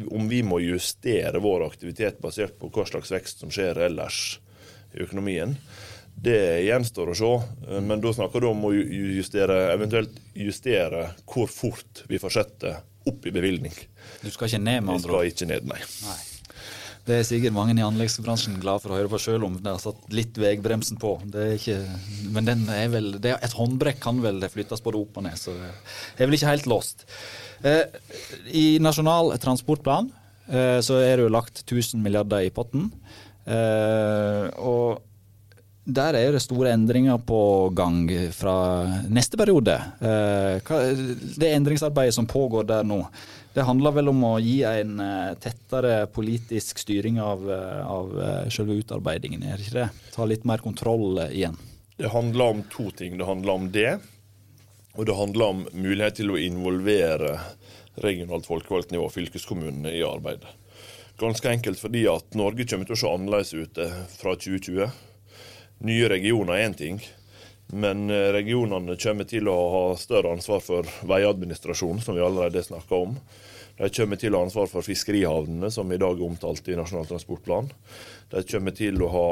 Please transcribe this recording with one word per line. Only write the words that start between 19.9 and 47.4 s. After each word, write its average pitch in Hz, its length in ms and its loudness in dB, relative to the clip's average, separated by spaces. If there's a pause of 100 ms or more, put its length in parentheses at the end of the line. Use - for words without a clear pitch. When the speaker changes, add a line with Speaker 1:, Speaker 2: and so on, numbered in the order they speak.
Speaker 2:
litt 117 260 -2
vegbremsen 104 560 0
på. 107 140 -2 (180)
Det 104 140 -4
er 110 160 0
ikke, 107 160 -2 (580)
men 110 140 2
den 117 160 2 (100)
er 107 160 0
vel, 107 220 0 (100)
det 123 140 0
er, - 100 -6
et 117 80 -4
håndbrekk 131 480 0
kan 120 220 0
vel 98 180 0
det 92 140 -2
flyttes 107 260 -6
både 107 220 -2
opp 98 180 -14
og 95 60 -6
ned, 85 100 -8
så - 160 -8
det - 720 -6
er 139 60 6
vel 151 80 4
ikke 151 100 4
helt 143 220 2
låst. - 340 -2 (560)
Eh, 151 220 6 (760)
i 156 80 8 (160)
Nasjonal 156 640 4
transportplan, 151 640 2 (400)
eh, 127 320 4
så 131 220 4
er 127 160 6
det 117 80 6
jo 110 80 4
lagt - 340 -2
tusen 120 320 0
milliarder 101 480 2
i - 60 -
potten, 131 340 -2 (560)
eh, 107 1040 2 (160)
og 120 380 0 (840)
der 139 320 2
er 131 160 4
det 131 80 2
store 127 320 2
endringer 120 480 6
på 101 560 4
gang 87 300 4 (260)
fra 92 240 0 (560)
neste 123 240 2
periode. 147 400 6 (240)
Eh, 101 640 2
hva, 160 160 2 (560)
det 156 160 4
endringsarbeidet 143 640 4
som 117 80 2
pågår 113 400 0
der 107 240 2
nå, 98 140 0 (520)
det 135 80 2
handler 135 320 4
vel 143 160 4
om 131 160 4
å 113 60 4 (100)
gi 123 140 4 (100)
en, 107 320 0
eh, 98 400 -4
tettere 117 720 0
politisk 113 720 -4
styring 107 400 0
av, 98 280 -2